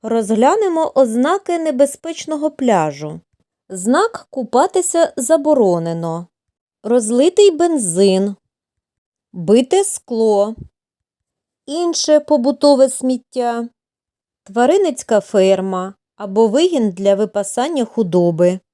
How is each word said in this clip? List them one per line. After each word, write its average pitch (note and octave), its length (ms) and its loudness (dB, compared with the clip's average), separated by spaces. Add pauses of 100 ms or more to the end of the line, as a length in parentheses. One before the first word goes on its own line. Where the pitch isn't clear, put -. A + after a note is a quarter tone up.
Розглянемо C4 920 0
ознаки C4+ 640 0
небезпечного D4+ 920 -4
пляжу. D#3+ 720 -2 (480)
Знак B3 600 -2
«Купатися E4 880 -2
заборонено». F3 1080 0 (560)
Розлитий B3 680 2
бензин, G3+ 880 0 (960)
бите B3 520 0
скло, A3 680 -2 (1120)
інше D#4 540 0
побутове C#4+ 680 2
сміття, A#3+ 800 -6 (760)
тваринницька B3+ 760 0
ферма F#3+ 760 0 (220)
або G#3 320 0
вигін C4+ 420 0
для G3 240 0
випасання A#3 680 -4
худоби F3 760 0 (120)